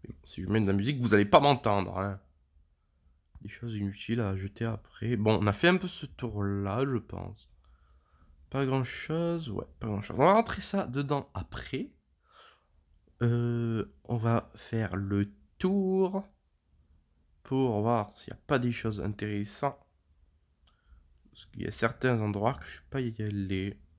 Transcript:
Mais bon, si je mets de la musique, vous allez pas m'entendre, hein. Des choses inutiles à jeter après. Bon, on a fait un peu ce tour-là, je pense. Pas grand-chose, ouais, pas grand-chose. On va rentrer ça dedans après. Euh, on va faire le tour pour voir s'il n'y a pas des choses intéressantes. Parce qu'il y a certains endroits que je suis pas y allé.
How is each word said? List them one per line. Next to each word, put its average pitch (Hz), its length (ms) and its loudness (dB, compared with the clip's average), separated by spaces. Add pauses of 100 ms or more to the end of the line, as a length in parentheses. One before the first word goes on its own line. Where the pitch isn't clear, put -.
Mais - 100 -14
bon, - 120 -20
si - 160 -12
je 92 80 -4
mets 110 120 4
de 104 40 2
la 98 80 2
musique, 120 260 0
vous 117 140 4
allez 104 120 8
pas 151 140 8
m'entendre, 104 600 2
hein. 98 200 -4 (1200)
Des 104 80 -12
choses 117 260 -10
inutiles 101 440 -2
à 98 160 -2
jeter 98 300 -6
après. 113 500 -4
Bon, 107 240 4
on 104 60 2
a 101 80 4
fait 165 140 4
un 180 100 8
peu 180 100 -4
ce - 200 -10
tour-là, 101 760 -2
je 135 120 -2
pense. 92 540 -10 (1000)
Pas 135 160 0
grand-chose, 156 840 -2
ouais, 95 140 -4 (140)
pas - 80 -6
grand-chose. 104 320 -4
On 131 40 6
va 180 100 8
rentrer 226 280 2
ça - 260 -4
dedans 139 480 -2
après. - 560 -8 (1300)
Euh, 117 720 0 (100)
on 120 120 -2
va 117 380 0
faire 110 400 -4
le 101 360 0 (280)
tour 190 680 2 (1160)
pour 131 380 0
voir 110 300 0
s'il - 220 -16
n'y - 60 -16
a - 80 -20
pas 139 100 2
des 123 140 0
choses 110 300 -4
intéressantes. 104 760 -4 (1500)
Parce - 140 -20
qu'il - 160 -14
y - 60 -6
a - 40 -6
certains 117 500 0
endroits 104 340 0
que - 100 -14
je - 60 -14
suis - 180 -18
pas 135 120 -4
y 113 200 -6
allé. 98 580 -4 (200)